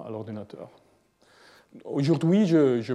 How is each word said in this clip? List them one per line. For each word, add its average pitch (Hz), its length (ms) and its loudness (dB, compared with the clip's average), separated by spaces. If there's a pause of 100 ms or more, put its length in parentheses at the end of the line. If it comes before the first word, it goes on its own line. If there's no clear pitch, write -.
à - 20 -14
l'ordinateur. 107 600 -14 (1120)
Aujourd'hui, 160 640 2
je, 143 360 4
je, 117 140 -6